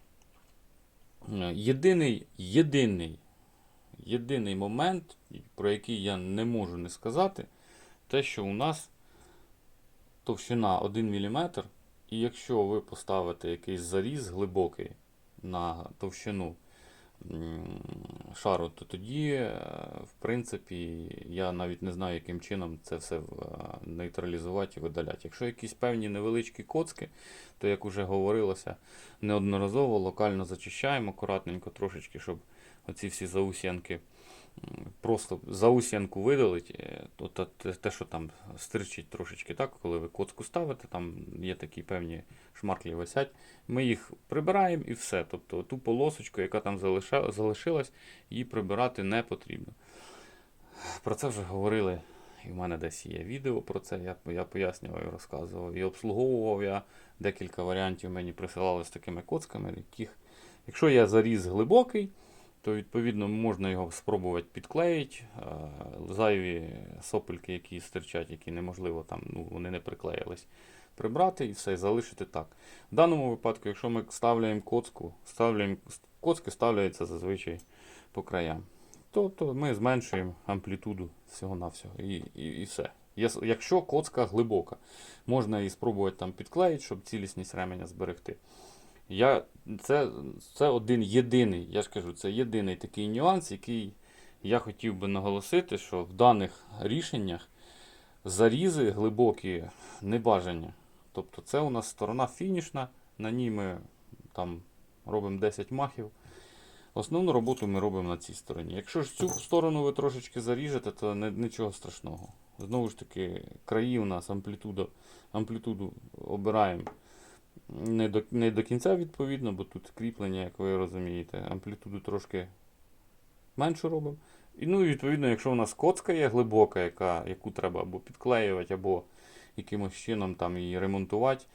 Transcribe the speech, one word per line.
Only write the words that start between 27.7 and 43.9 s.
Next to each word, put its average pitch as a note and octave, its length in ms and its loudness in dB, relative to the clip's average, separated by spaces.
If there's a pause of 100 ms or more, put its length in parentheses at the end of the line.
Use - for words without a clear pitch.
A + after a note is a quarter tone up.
уже G2 180 -2
говорилося G2 720 2 (460)
неодноразово, G#2 800 4
локально F#2+ 460 2
зачищаємо G#2 640 -2
акуратненько F#2+ 580 -4
трошечки, F#2 500 -8
щоб E2 200 -6 (480)
оці F#2 200 -8
всі F#2 200 -6
заусенки, F2+ 720 -2 (640)
м, - 220 -12 (160)
просто G#2+ 460 0
заусенку G2+ 760 4
видалить, A2 560 4
е, - 360 -12
то, F2 120 -8
те, F#2 180 -6 (120)
те, F#2 160 -6
те, - 180 -4
що - 140 -8
там E2 240 -8 (280)
стирчить - 520 -8
трошечки, - 440 -10
так, C3+ 180 -4 (100)
коли E2+ 160 -2
ви E2 100 -4
коцку - 360 -6
ставите, D#3 440 -4
там F2 280 -8 (260)
є F#2 140 -4
такі E2 280 -12
певні E2 400 -6 (300)
шмарклі F2+ 420 -4
висять, A2 360 -2 (360)
ми B2+ 180 0
їх - 260 0 (160)